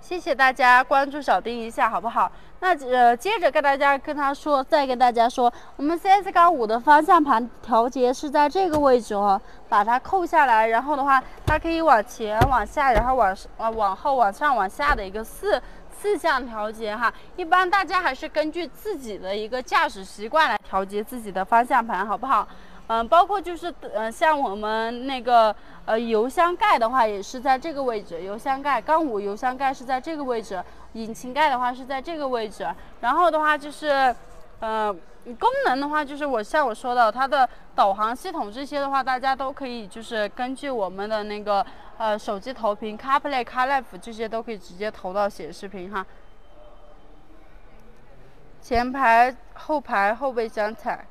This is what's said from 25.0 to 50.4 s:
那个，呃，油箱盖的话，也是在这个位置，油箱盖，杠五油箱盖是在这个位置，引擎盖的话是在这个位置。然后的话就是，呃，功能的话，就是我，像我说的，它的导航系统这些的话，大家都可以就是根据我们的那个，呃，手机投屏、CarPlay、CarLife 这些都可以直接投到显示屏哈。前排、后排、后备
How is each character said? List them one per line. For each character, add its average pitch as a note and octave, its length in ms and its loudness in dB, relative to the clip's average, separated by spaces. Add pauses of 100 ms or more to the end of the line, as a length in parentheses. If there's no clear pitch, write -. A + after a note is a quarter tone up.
那 C4 160 -6
个， A3+ 320 6 (300)
呃， A3 160 0
油 A3+ 300 0
箱 F4 260 2
盖 F#4+ 240 4
的 A3+ 100 2
话， B3+ 160 4
也 G3+ 160 -2
是 C4 160 -12
在 C4 220 2
这 D#4+ 140 -8
个 C#4 100 -4
位 A3+ 180 -2
置， E3+ 220 -12
油 G3+ 140 -8
箱 C4+ 240 -4
盖， C4+ 200 0
杠 D#4+ 240 2
五 A3 140 -2
油 G3+ 160 -6
箱 B3+ 220 -4
盖 C4+ 160 -2
是 C4+ 100 -12
在 B3+ 160 -2
这 D#4+ 160 -8
个 D4 80 -8
位 A#3+ 180 -4
置， F3+ 220 -8 (300)
引 A3 200 -10
擎 B3 200 -12
盖 D4 160 4
的 B3 100 0
话 B3 140 -2
是 B3+ 120 -12
在 C4+ 160 -6
这 D#4 160 -10
个 D4 80 -6
位 A#3+ 220 -4
置。 F#3+ 180 -10 (360)
然 A#3+ 140 0
后 F4 140 4
的 D#4 120 4
话 D4+ 160 4
就 D4 120 -10
是， C4+ 460 2 (460)
呃， G#3+ 340 -2 (420)
功 G#4 120 2 (160)
能 C4 160 0
的 C#4+ 80 -4
话， D4+ 160 -2
就 C#4+ 100 -12
是 C#4+ 100 -6
我， B3+ 160 -2
像 C#4+ 240 0
我 A3 80 -2
说 B3 220 -4
的， A#3 160 4
它 B3+ 160 -2
的 C4+ 220 2 (260)
导 G#3 180 4
航 G#3+ 220 -2
系 F4+ 160 -10
统 C4+ 180 -6
这 B3+ 160 -10
些 C#4+ 140 -6
的 C#4 100 -2
话， C4+ 140 0
大 B3+ 160 -2
家 C4+ 160 0
都 C4 160 -6
可 C#4 160 -10
以 A#3 180 -10
就 A3 160 -16
是 G#3+ 280 -4
根 B3+ 260 -8
据 C#4+ 140 -8
我 G#3+ 200 -2
们 G3 200 -8
的 G#3+ 160 -4
那 G#3 180 -8
个， G3+ 220 0 (320)
呃， G#3+ 200 -2
手 G#3 220 -6
机 B3+ 140 -10
投 A3 200 -2
屏、 G#3+ 240 -8
CarPlay、 C4+ 460 -2
CarLife B3+ 580 -2
这 A#3 120 -14
些 A3 160 -6
都 A3+ 120 -6
可 A3+ 80 -12
以 A3 80 -8
直 F#3 160 -18
接 G3+ 160 -6
投 F#3+ 240 -10
到 G3+ 140 0
显 E3 240 -8
示 G3 160 -14
屏 F#3+ 240 -12
哈。 G3 140 -6 (2500)
前 A#3+ 280 0
排、 B3 460 4 (200)
后 D4+ 260 -4
排、 G#3 340 0
后 C4 160 -4
备 A3+ 160 -4